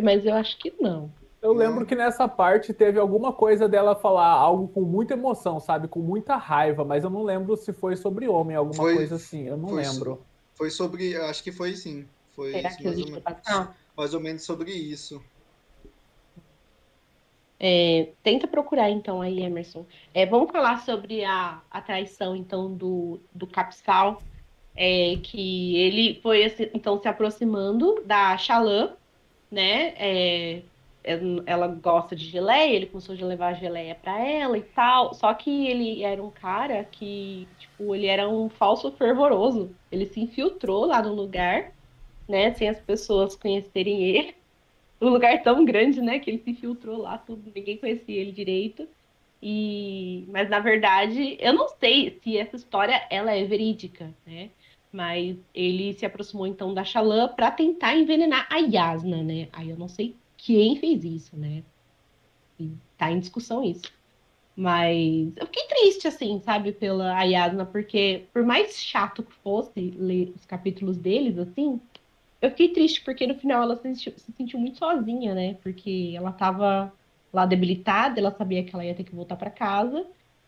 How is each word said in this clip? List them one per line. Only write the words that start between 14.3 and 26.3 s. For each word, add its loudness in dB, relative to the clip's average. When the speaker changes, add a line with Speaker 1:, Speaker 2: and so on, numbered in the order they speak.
Speaker 3:
sobre -8
isso. -12
Speaker 1:
É, 4
tenta 2
procurar 2
então -4
aí, -4
Emerson. -8
É, 4
vamos 4
falar 2
sobre -4
a, -4
a -10
traição, -6
então, -6
do, -6
do -12
Capsal, 0
é 2
que -4
ele 2
foi, 4